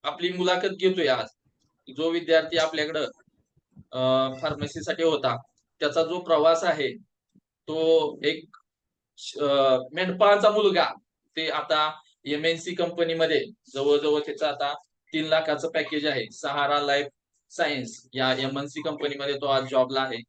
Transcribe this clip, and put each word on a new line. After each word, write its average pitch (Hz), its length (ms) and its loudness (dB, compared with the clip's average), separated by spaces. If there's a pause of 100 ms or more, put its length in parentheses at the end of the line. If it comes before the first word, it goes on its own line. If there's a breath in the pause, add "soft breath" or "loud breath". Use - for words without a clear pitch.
आपली 170 300 -4
मुलाखत 180 340 0
घेतोय 185 400 0
आज, 123 180 2 (720)
जो 165 120 0
विद्यार्थी 160 480 2
आपल्याकडं, 156 480 -2 (840)
अ, 131 500 2
फार्मसीसाठी 156 640 -4
होता, 139 340 2 (420)
त्याचा 151 240 0
जो 175 160 -2
प्रवास 165 440 4
आहे 156 300 -2 (440)
तो 160 840 0
एक, 156 340 -4 (840)
अ, 135 360 4 (160)
मेंढपाळाचा 196 560 4
मुलगा 190 360 4 (520)
ते 160 100 -4
आता 151 440 0 (340 loud breath)
एमएनसी 165 500 -2
कंपनीमध्ये 165 720 0 (280)
जवळजवळ 147 460 2
त्याचं 147 280 -4
आता 143 260 -2 (400)
तीन 156 120 -2
लाखाचं 156 440 0
पॅकेज 151 360 -2
आहे. 123 260 -2
सहारा 147 500 -2
लाईफ 143 260 0 (420)
सायन्स 139 640 -4
या 131 200 0
एमएनसी 139 480 -4
कंपनीमध्ये 143 520 -4
तो 139 120 -6
आज 135 260 2
जॉबला 131 300 2
आहे. 127 160 -4 (120)